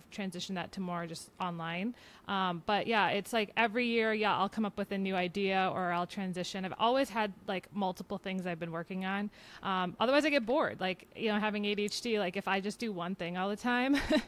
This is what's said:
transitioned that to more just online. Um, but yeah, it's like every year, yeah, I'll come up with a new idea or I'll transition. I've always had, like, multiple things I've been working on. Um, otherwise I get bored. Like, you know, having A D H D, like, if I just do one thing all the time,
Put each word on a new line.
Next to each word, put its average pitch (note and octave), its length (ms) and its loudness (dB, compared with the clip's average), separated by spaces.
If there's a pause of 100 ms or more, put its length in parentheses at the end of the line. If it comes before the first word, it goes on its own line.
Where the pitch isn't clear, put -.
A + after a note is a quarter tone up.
(100)
transitioned F#3+ 440 -6
that E3+ 180 -6
to G3 80 -8
more F3 260 -4
just E3 220 -12 (100)
online. F3 560 -4 (320)
Um, F#3 380 0
but G3+ 220 2
yeah, G#3 240 4
it's G3+ 240 -2
like G#3+ 200 0
every A#3 320 2
year, A3+ 280 2
yeah, G#3 200 2
I'll F#3+ 140 2
come A3 160 -2
up G3+ 140 -4
with G3 140 -4
a G3 60 -2
new F#3+ 160 0
idea F#3+ 600 2
or F3+ 180 0
I'll F3 140 0
transition. F#3 580 -6
I've F3+ 140 -6
always B3+ 320 4
had, G#3 240 -2 (120)
like, F#3+ 280 -4
multiple F#3+ 420 -2
things F#3 300 -4
I've E3+ 120 -4
been E3 140 -6
working F#3 320 -6
on. G3+ 260 -2 (320)
Um, F#3 380 0
otherwise C4+ 240 6
I D#4 60 4
get C4+ 160 4
bored. B3+ 340 2
Like, F#3 340 -2
you A3 140 0
know, G#3 100 4
having G#3 280 0
A G#3 80 2
D G#3 100 0
H - 160 -2
D, A3 180 2
like, F#3 200 0
if G3 100 -4
I G3 120 2
just G3+ 180 -4
do A3+ 120 -4
one F3+ 240 -4
thing F3 220 -4
all F#3+ 140 0
the G#3 60 -2
time, B3 180 0 (540)